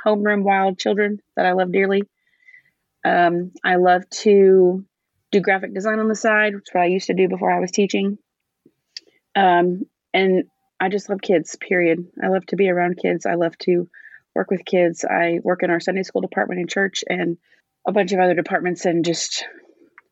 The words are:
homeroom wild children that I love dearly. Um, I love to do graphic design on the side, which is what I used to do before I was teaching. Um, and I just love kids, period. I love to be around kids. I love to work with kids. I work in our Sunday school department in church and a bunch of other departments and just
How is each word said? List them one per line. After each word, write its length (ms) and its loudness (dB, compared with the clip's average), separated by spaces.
homeroom 380 0
wild 340 0
children 420 -2
that 100 0
I 80 2
love 180 0
dearly. 320 0
Um, 460 2
I 140 0
love 300 2
to 640 6
do 80 2
graphic 340 -2
design 260 -4
on 100 0
the 60 -2
side, 400 0
which 140 -14
is 40 -20
what 80 2
I 60 2
used 200 -2
to 60 0
do 160 2
before 220 -2
I 80 0
was 120 -4
teaching. 460 -2
Um, 500 2
and 300 2
I 100 -2
just 200 -6
love 120 -6
kids, 380 0
period. 460 0
I 60 -4
love 200 0
to 80 -8
be 140 2
around 320 0
kids. 240 -2
I 100 -2
love 240 -2
to 300 -2
work 160 -4
with 140 -4
kids. 400 0
I 380 -2
work 200 -2
in 60 0
our 100 0
Sunday 240 -4
school 180 -6
department 400 -4
in 60 -6
church 420 -4
and 280 -4
a 40 -2
bunch 200 0
of 80 0
other 160 4
departments 500 -4
and 200 0
just 400 -6